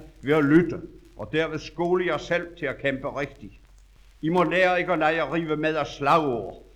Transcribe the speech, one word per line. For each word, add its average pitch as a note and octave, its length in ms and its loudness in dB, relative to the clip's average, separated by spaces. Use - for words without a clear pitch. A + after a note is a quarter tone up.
ved C3+ 120 0
at D#3 100 6
lytte, C#3+ 380 4
og G#2 140 -12
derved D#3 280 -4
skole F3 460 -2
jer D#3 120 -2
selv - 380 -4
til D3+ 100 -6
at B2+ 120 -4
kæmpe C3+ 420 -4
rigtigt. C#3 340 -10
I D#3 80 -2
må F3 140 4
lære F3+ 360 4
ikke F3+ 140 0
at D#3+ 60 0
lade D#3+ 160 2
jer D3+ 180 -2
rive D#3+ 240 -2
med D#3 180 0
af C#3+ 120 -2
slagord, C#3 760 0